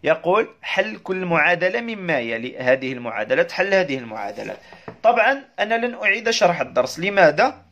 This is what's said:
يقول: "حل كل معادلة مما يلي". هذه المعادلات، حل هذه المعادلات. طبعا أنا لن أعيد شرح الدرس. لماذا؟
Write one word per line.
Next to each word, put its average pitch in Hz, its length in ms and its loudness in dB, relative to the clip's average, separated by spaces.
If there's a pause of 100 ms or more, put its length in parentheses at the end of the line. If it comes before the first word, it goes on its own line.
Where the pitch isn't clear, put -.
يقول: 170 460 2 (120)
"حل 214 360 -2
كل 185 280 -6
معادلة 175 560 2
مما 190 380 -4
يلي". 117 380 -6
هذه 127 360 0
المعادلات، 120 580 -2
حل 196 220 -2
هذه 180 240 2
المعادلات. 107 600 -10 (460)
طبعا 240 400 4 (160)
أنا 226 260 0
لن 240 80 -4
أعيد 214 360 0
شرح 185 320 2
الدرس. 123 380 -2
لماذا؟ 190 640 4 (100)